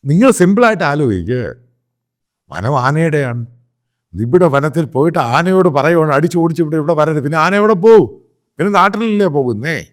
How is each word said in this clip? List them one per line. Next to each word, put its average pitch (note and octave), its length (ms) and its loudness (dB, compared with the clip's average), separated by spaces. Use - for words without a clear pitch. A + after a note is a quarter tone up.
നിങ്ങൾ F3+ 260 2
സിമ്പിളായിട്ട് G3+ 540 0
ആലോചിക്കുക. A#2+ 680 -4
വനം A2+ 300 -4
ആനയുടെയാണ്. C#3 680 -2
ഇവിടെ E3+ 260 2
വനത്തിൽ D3 380 0
പോയിട്ട് D#3 340 -2
ആനയോട് E3+ 500 2
പറയുവാണ്, D#3 440 2
"അടിച്ചോടിച്ച് E3 500 0
ഇവിടെ, D#3 140 -4
ഇവിടെ D#3 180 -2
വരരുത്." D3+ 280 0
പിന്നെ D3+ 160 -4
ആന E3+ 160 0
എവിടെ G#3+ 200 2
പോവും? G3 340 4
പിന്നെ F#3+ 160 -2
നാട്ടിലല്ലേ G3+ 540 0
പോകുന്നേ? C3+ 680 -4